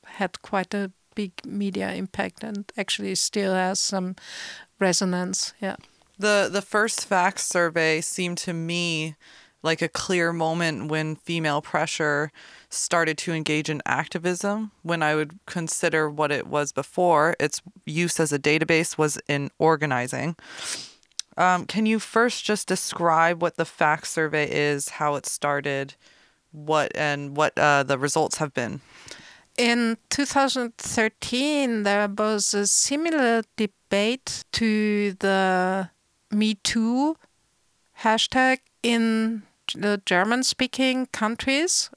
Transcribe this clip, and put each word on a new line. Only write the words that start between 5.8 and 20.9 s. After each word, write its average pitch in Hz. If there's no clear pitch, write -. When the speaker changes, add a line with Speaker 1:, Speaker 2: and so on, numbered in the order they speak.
Speaker 2:
The, 202
the -
first -
facts 190
survey 165
seemed 175
to 185
me 165
like 160
a 165
clear 175
moment 160
when 156
female 156
pressure 151
started 160
to 175
engage 156
in 151
activism, 180
when 165
I 151
would 156
consider 165
what 147
it 143
was 147
before, 160
its -
use 165
as 151
a 143
database 160
was 151
in 143
organizing. 143